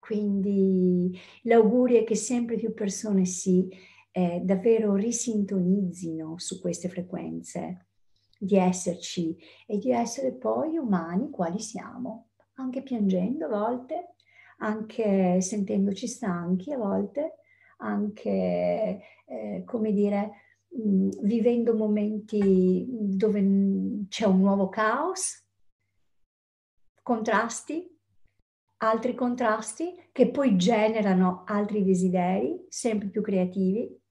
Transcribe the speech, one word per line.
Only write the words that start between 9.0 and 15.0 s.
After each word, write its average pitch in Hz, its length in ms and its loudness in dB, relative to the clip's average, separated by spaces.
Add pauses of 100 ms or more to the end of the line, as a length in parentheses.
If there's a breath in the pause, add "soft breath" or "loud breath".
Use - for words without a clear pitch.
e 208 120 -4
di 254 120 -2
essere 240 420 -2
poi 247 440 -2
umani 202 540 -2
quali 175 280 -4
siamo, - 720 -12 (260)
anche 262 280 -8
piangendo 214 640 0
a - 20 -6
volte, 247 680 -4 (440 soft breath)
anche 202 840 0